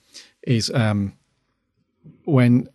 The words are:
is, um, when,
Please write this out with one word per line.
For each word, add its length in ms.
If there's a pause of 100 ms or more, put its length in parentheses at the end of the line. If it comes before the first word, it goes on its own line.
(420)
is, 320
um, 380 (1120)
when, 500